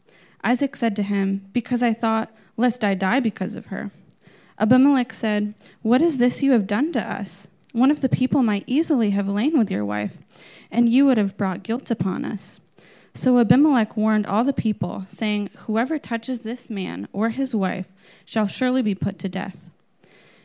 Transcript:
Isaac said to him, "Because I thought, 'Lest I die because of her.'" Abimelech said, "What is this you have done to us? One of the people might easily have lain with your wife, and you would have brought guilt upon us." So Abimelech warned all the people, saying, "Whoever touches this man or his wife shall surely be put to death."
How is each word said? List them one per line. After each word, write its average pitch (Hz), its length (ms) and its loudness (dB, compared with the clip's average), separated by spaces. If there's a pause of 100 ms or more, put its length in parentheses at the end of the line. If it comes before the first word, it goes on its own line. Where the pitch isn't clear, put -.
(440)
Isaac 254 320 0
said 220 200 -2
to 208 80 -2
him, 196 400 0 (100)
"Because 240 300 -2
I 233 100 2
thought, 220 420 -2 (220)
'Lest 233 260 0
I 196 120 2
die 190 240 0
because 220 340 -4
of - 140 -12
her.'" 196 240 -8 (640)
Abimelech 254 560 4
said, 208 400 -2 (300)
"What 240 180 4
is 320 160 2
this 247 240 2
you 277 120 4
have 208 120 2
done 233 280 -2
to 202 180 -4
us? - 360 -10 (260)
One 254 180 4
of 294 100 0
the 269 80 0
people 262 320 2
might 208 240 0
easily 254 460 2
have 196 180 0
lain 220 260 0
with 226 140 2
your 185 160 -2
wife, 104 320 -4 (540)
and 240 180 2
you 262 160 4
would 254 140 4
have 196 180 -2
brought 190 240 -2
guilt 240 300 -6
upon 196 340 -2
us." - 340 -10 (540)
So 247 240 2
Abimelech 254 580 4
warned 214 300 2
all 202 180 0
the 269 80 0
people, 208 540 -4
saying, 208 460 -4 (160)
"Whoever 254 320 -2
touches 233 400 -6
this 233 320 -10
man 190 420 -6
or 214 160 0
his 254 240 -4
wife 190 320 -2 (400)
shall 214 220 -2
surely 254 340 0
be 214 140 0
put - 240 -4
to 190 100 -6
death." - 400 -10 (760)